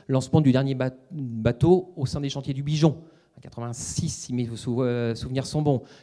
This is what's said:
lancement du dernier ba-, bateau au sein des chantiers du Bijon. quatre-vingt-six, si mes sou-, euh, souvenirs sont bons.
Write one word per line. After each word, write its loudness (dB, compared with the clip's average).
lancement 4
du 6
dernier 2
ba-, -2
bateau 2
au -4
sein -4
des -4
chantiers -6
du -6
Bijon. 2
quatre-vingt-six, -6
si -10
mes -2
sou-, -2
euh, 0
souvenirs -6
sont -4
bons. 2